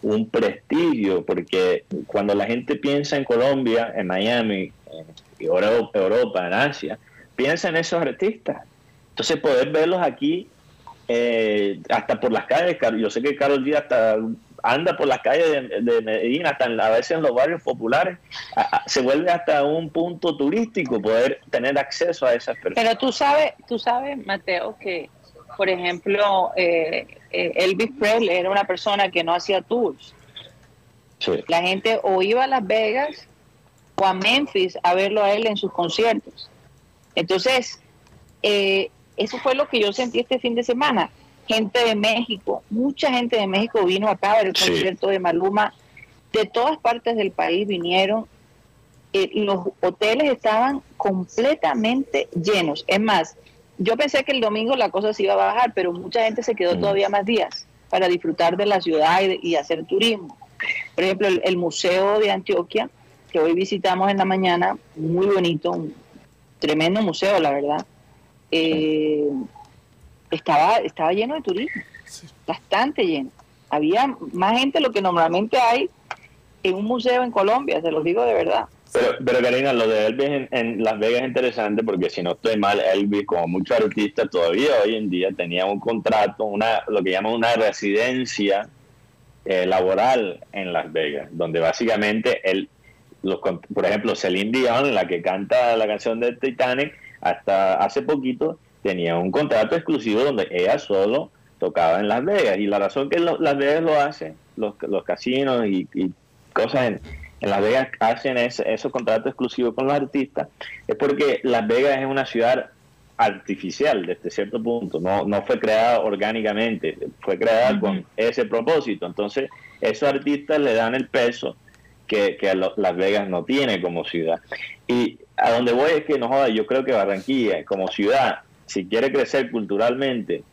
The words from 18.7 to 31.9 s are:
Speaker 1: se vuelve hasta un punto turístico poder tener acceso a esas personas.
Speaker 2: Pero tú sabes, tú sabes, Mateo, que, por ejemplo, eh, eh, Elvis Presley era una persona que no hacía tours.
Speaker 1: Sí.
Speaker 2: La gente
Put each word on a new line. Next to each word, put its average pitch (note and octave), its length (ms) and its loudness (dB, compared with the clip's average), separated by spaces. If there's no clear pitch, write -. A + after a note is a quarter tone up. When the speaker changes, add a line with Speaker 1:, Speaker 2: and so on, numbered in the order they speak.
Speaker 1:
se - 120 0
vuelve C#3+ 300 2
hasta D#3+ 340 2
un D#3 260 -2
punto E3+ 460 -2
turístico D3+ 640 0
poder A#2 400 2
tener C3 280 0
acceso E3 480 -2
a A#2+ 80 4
esas A#2+ 220 -4
personas. - 180 -6
Speaker 2:
Pero A3+ 140 2
tú C4+ 140 0
sabes, D4 400 2
tú A#3 100 -4
sabes, B3+ 480 -4
Mateo, F#3 520 -4
que, F3 300 -8
por F#3+ 140 0
ejemplo, F#3 840 0
eh, E3+ 500 0
eh, F3 240 -4
Elvis F#3+ 420 0
Presley G#3+ 380 2
era F3+ 140 0
una G3+ 140 2
persona G3+ 460 0
que F3 140 -2
no E3 100 0
hacía F3+ 280 0
tours. A3 520 -4
Speaker 1:
Sí. - 120 -2
Speaker 2:
La E3+ 140 2
gente F#3+ 400 0